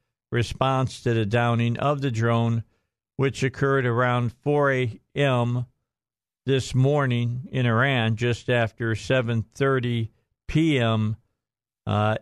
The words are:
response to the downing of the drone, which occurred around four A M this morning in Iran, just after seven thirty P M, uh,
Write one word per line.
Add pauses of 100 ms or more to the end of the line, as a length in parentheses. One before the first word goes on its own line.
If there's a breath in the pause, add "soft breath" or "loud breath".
(320)
response
to
the
downing
of
the
drone, (540)
which
occurred
around
four
A (140)
M (800)
this
morning
in
Iran,
just
after
seven (100)
thirty (360)
P
M, (680)
uh,